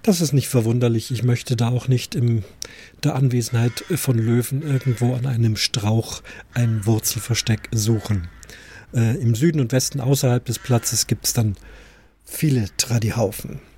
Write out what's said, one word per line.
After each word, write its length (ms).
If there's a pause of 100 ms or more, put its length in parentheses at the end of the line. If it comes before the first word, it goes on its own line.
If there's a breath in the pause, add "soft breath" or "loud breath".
Das 180
ist 120
nicht 160
verwunderlich. 640
Ich 100
möchte 320
da 140
auch 180
nicht 280
in 280 (640 loud breath)
der 100
Anwesenheit 720 (100)
von 240
Löwen 440
irgendwo 520
an 120
einem 300
Strauch 680 (320 loud breath)
ein 320
Wurzelversteck 840
suchen. 580 (640 loud breath)
Äh, 300
im 140
Süden 240
und 100
Westen 300
außerhalb 440
des 140
Platzes 480
gibt's 280
dann 220 (680 loud breath)
viele 420 (100)
Tradihaufen. 840 (160)